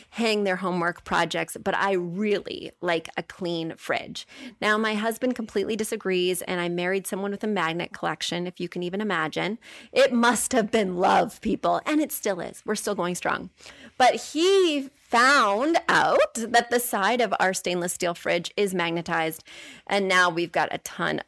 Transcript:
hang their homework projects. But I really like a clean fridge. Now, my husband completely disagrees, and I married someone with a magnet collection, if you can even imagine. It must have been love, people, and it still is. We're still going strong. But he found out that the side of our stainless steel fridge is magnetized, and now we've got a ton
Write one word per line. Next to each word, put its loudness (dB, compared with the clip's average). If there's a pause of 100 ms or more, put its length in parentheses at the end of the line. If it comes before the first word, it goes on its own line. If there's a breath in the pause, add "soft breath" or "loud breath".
(120)
hang 0
their 2
homework -2
projects. -2
But -2
I 0
really -4
like -2
a -6
clean -6
fridge. -6 (360 loud breath)
Now, 2
my 0
husband -2
completely -4
disagrees, 0
and -4
I -2
married -2
someone -4
with -6
a -2
magnet -2
collection, -4
if -10
you -4
can -6
even -4
imagine. -2 (340 loud breath)
It 4
must 2
have 2
been 0
love, 2
people, 0
and 2
it 0
still -2
is. -10
We're -2
still -4
going -2
strong. -4 (480 loud breath)
But 6
he 0
found 4
out 4
that 2
the 2
side 2
of 0
our 2
stainless -2
steel -2
fridge -2
is 0
magnetized, -2 (440 loud breath)
and 2
now 6
we've -2
got 2
a -6
ton -4